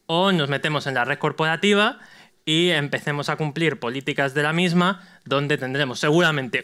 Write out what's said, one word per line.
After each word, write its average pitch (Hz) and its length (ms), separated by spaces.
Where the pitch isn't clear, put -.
o 180 260
nos 151 180
metemos 143 360
en 139 60
la 123 140
red 139 100
corporativa 202 840
y 160 240
empecemos 147 640
a 151 60
cumplir 151 440
políticas 135 540
de 151 80
la 151 100
misma, 175 500
donde 143 320
tendremos 131 420
seguramente 151 640